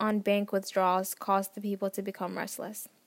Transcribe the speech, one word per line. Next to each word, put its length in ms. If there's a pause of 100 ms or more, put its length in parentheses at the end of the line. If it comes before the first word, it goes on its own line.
on 180
bank 320
withdrawals 640
caused 400
the 60
people 300
to 100
become 360
restless. 520 (180)